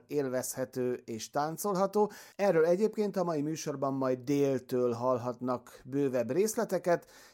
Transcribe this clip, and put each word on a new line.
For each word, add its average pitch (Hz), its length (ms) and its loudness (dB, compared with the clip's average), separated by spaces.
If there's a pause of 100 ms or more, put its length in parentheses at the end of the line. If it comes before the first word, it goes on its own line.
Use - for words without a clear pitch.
élvezhető 127 840 -2
és 117 360 -8
táncolható. 190 840 0 (240)
Erről 175 300 4
egyébként 208 520 2
a 185 60 2
mai 165 180 0
műsorban 143 520 -2
majd 131 260 0
déltől 127 720 2
hallhatnak 123 960 -2
bővebb 127 460 0
részleteket. 180 720 0 (280)